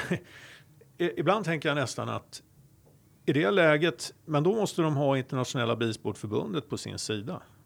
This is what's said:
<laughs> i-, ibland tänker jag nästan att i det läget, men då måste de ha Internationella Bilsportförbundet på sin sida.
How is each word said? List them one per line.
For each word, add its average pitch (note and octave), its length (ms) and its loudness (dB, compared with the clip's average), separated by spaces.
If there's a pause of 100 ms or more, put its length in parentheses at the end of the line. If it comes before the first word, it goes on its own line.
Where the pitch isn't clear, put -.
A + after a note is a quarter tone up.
(420)
<laughs> - 560 -20
i-, F3 220 -2
ibland F#3 240 2
tänker D#3+ 240 -2
jag C#3+ 80 2
nästan A#2+ 320 -2
att - 340 -10 (840)
i F3 60 2
det D#3+ 180 4
läget, E3 640 4 (100)
men D3 180 0
då F#3 120 4
måste G3+ 280 0
de D#3 140 2
ha C#3 220 2
Internationella B2+ 580 0
Bilsportförbundet A2+ 920 -4
på A#2+ 100 -6
sin G2 200 -10
sida. G#2+ 440 -6 (240)